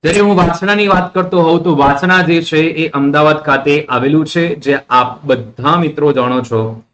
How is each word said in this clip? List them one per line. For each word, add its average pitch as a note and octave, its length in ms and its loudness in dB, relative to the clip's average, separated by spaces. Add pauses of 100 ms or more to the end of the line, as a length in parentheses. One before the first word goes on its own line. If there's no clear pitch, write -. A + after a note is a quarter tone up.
જ્યારે F#3 240 2
હું F#3 140 2
વાસણાની G3+ 520 0
વાત F3+ 240 -2
કરતો F3+ 320 0
હોઉં E3+ 180 2
તો D#3 160 2
વાસણા F#3 380 2 (100)
જે E3 80 2 (100)
છે D#3+ 140 2 (200)
એ D#3 60 -4 (100)
અમદાવાદ D3+ 520 2
ખાતે C3+ 240 0
આવેલું D3 560 0
છે, E3+ 160 -2 (160)
જે C#3 180 0 (160)
આપ A#2+ 320 -2
બધા B2 560 -2
મિત્રો D3 320 0
જાણો B2 320 0
છો A2+ 160 -2 (280)